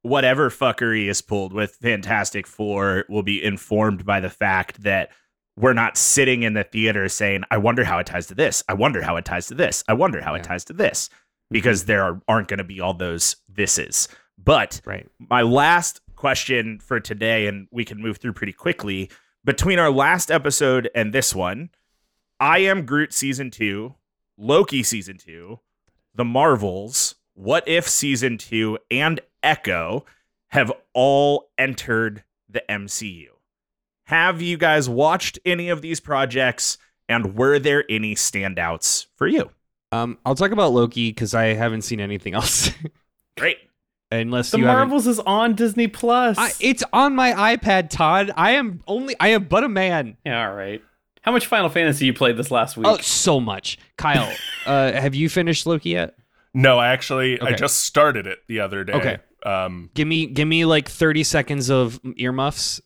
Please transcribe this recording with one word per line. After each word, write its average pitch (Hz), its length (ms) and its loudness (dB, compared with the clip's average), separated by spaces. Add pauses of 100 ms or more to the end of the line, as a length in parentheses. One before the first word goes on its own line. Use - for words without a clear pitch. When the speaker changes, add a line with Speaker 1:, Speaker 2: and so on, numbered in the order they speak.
Speaker 1:
whatever 131 480 2
fuckery 113 560 0
is 98 160 -2
pulled 95 300 -4
with 104 240 -4
Fantastic 104 720 -2
Four 98 600 -2
will 104 140 -4
be 95 200 -2
informed 104 640 -2
by 101 140 0
the 90 120 -4
fact 95 520 -2
that 98 280 0 (460)
we're 123 160 4
not 117 240 0
sitting 127 460 2
in 110 120 0
the 101 100 0
theater 107 440 0
saying, 98 420 -2
"I 113 80 0
wonder 117 260 2
how 92 140 0
it 90 80 -4
ties 87 200 -8
to 92 80 -18
this. 131 340 0
I 101 60 -4
wonder 120 280 0
how 87 140 -2
it 87 80 -6
ties 90 220 -6
to 123 80 -16
this. - 340 -2
I 110 60 2
wonder 131 260 0
how 78 140 -6
it 87 40 -6
Speaker 2:
Yeah. 90 100 -8
Speaker 1:
ties 90 160 -6
to - 80 -18
this," - 360 -2 (420)
because 107 340 0
there 101 180 2
are, 90 260 -2
aren't 110 200 2
gonna 98 160 -6
be 95 160 -14
all 90 140 -2
those 85 420 -4 (180)
thises. - 540 -2 (300)
But 107 460 2
Speaker 2:
Right. 98 240 -12 (100)
Speaker 1:
my 120 220 0
last 143 600 2 (140)
question 120 640 -2
for 117 220 -4
today, 110 460 -2
and 98 240 -8
we 120 160 -6
can 104 160 -14
move 110 160 -6
through 117 160 -8
pretty 101 180 -8
quickly, 95 580 -6 (360)
between 175 320 0
our 160 120 4
last 151 400 2
episode 131 640 0
and 107 200 -2
this 135 200 0
one, 98 360 -6 (680)
I 160 200 4
Am 190 260 2
Groot 147 300 -2
season 135 360 -4
two, 107 440 -6 (420)
Loki 135 460 2
season 95 340 -6
two, 85 440 -20 (540)
The 120 100 -4
Marvels, 117 880 0 (180)
What 113 340 -2
If 165 220 0
season 131 480 0
two, 110 420 -4 (120)
and 147 300 0 (220)
Echo 98 640 -2 (440)
have 127 220 2 (220)
all 139 640 2
entered 113 680 -2 (240)
the 107 220 -8
M 101 180 -6
C 107 200 -10
U. 78 220 -18 (720)
Have 165 360 2
you 175 160 -4
guys 151 320 2
watched 151 560 0
any 175 240 -2
of 160 140 -4
these 160 160 -6
projects, 131 800 -2 (300)
and 107 280 0
were 139 220 4
there 143 300 2
any 107 260 -4
standouts 87 920 -4 (100)
for - 100 0
you? - 240 0 (420)
Speaker 2:
Um, 117 320 -4
I'll 131 100 0
talk 196 180 0
about 190 200 2
Loki 117 400 2
'cause 110 220 -4
I 110 200 2
haven't 110 280 -2
seen 110 180 -6
anything 101 340 -6
else. - 360 0 (340)
<laughs> - 340 -20
Speaker 1:
Great. 160 200 -2 (540)
Speaker 2:
Unless 120 400 -2
Speaker 3:
The 220 60 0
Speaker 2:
you 247 80 4
haven't 254 120 6 (100)
Speaker 3:
Marvels 254 200 2
is 226 120 2
on 220 340 2
Disney 226 340 0
Plus. 240 500 2
Speaker 2:
I, 226 220 0
it's 247 320 0
on 269 240 4
my 247 160 4 (240)
iPad, 190 340 2
Todd. 190 460 2
I 185 160 4
am 233 340 0
only, 247 320 -4
I 185 100 4
am 220 160 4
but 185 200 2
a 285 40 0
man. 180 560 0
Speaker 3:
Yeah, 117 240 0
all 98 60 -6
right. 101 260 -8 (420)
How 233 100 0
much 240 140 2
Final 202 220 2
Fantasy 143 380 2
you 127 80 4
played 123 220 2
this 120 160 -4
last 113 240 0
week? 113 100 0
Speaker 2:
Oh, 208 120 4
so - 420 2
much. 104 380 -6 (200)
Kyle, 135 340 0 (180)
Speaker 3:
<laughs> - 160 -10
Speaker 2:
uh, 135 260 2
have 135 240 -2
you 156 120 0
finished 165 380 0
Loki 165 240 0
yet? - 260 -4 (380)
Speaker 4:
No, 131 240 6
I 120 100 4
actually, 131 520 0
I 123 60 -2
Speaker 2:
Okay. 123 100 2
Speaker 4:
just 143 240 0
started 127 480 2
it 95 180 -10
the 110 140 -4
other 98 240 -4
day. 101 80 -4
Speaker 2:
Okay. 98 260 0 (260)
Speaker 4:
Um, 92 500 -4
Speaker 2:
Give 151 120 0
me, 160 200 0
give 143 200 -2
me, 165 180 2
like, 156 240 4
thirty 156 360 2
seconds 139 440 -2
of 127 320 2 (160)
earmuffs 131 680 -4